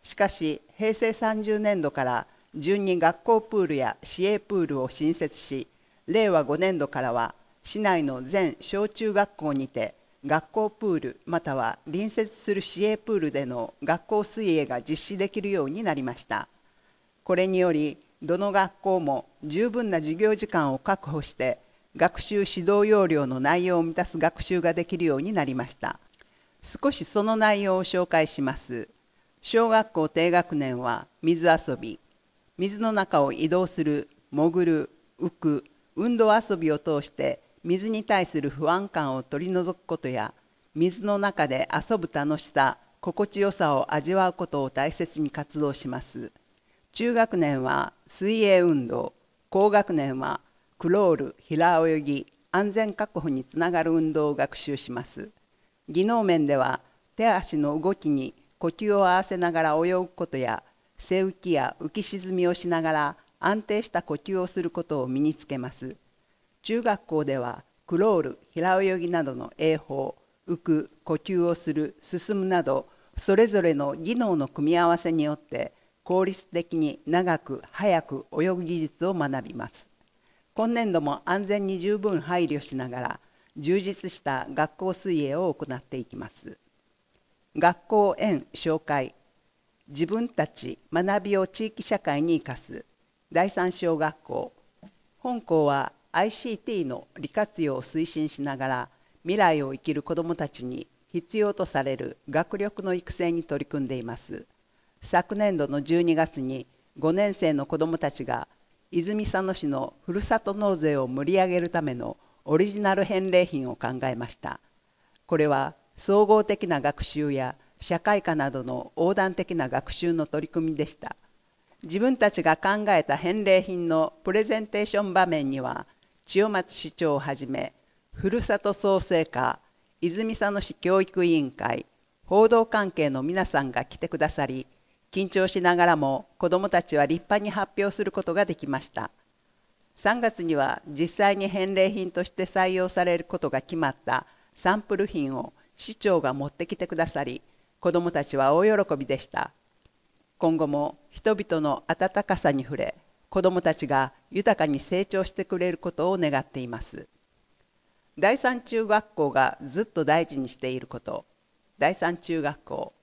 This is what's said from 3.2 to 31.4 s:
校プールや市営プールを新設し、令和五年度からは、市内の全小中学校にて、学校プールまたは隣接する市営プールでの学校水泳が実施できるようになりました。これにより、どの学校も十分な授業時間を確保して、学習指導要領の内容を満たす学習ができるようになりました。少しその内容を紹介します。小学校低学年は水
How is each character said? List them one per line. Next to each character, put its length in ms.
校 180
プ 220
ー 60
ル 80
や 260
市 240
営 120
プ 240
ー 40
ル 140
を 100
新 240
設 240
し、 280
令 220
和 160
五 140
年 200
度 100
か 120
ら 120
は、 220
市 180
内 220
の 200
全 380
小 280
中 240
学 240
校 180
に 140
て、 260
学 240
校 200
プ 260
ー 40
ル 260
ま 140
た 140
は 300
隣 240
接 260
す 200
る 80
市 220
営 120
プ 180
ー 40
ル 120
で 140
の 380
学 240
校 180
水 320
泳 80
が 160
実 160
施 220
で 100
き 140
る 80
よ 140
う 60
に 120
な 100
り 100
ま 140
し 80
た。 240
こ 100
れ 120
に 120
よ 140
り、 260
ど 160
の 140
学 280
校 200
も 260
十 240
分 220
な 80
授 160
業 200
時 140
間 240
を 60
確 320
保 100
し 140
て、 240
学 280
習 240
指 160
導 260
要 180
領 200
の 120
内 280
容 120
を 40
満 120
た 120
す 100
学 260
習 200
が 100
で 140
き 100
る 80
よ 120
う 40
に 120
な 120
り 100
ま 140
し 60
た。 240
少 280
し 140
そ 180
の 140
内 260
容 140
を 80
紹 220
介 200
し 140
ま 160
す。 320
小 260
学 240
校 160
低 220
学 240
年 240
は 280
水 280